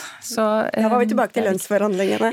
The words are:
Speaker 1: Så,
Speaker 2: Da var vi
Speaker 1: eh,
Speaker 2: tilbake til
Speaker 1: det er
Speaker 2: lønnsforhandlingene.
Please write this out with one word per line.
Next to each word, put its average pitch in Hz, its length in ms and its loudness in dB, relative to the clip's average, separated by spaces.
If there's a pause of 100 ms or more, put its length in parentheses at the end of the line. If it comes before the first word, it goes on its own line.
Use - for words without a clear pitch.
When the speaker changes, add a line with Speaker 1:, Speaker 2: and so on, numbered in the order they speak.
(220)
Speaker 1:
Så, 220 220 -4 (260)
Speaker 2:
Da 220 220 0
var 247 100 4
vi 240 60 2
Speaker 1:
eh, - 20 -2
Speaker 2:
tilbake 220 240 0
til 233 80 -2
Speaker 1:
det 220 60 0
er 190 80 2
Speaker 2:
lønnsforhandlingene. 202 760 0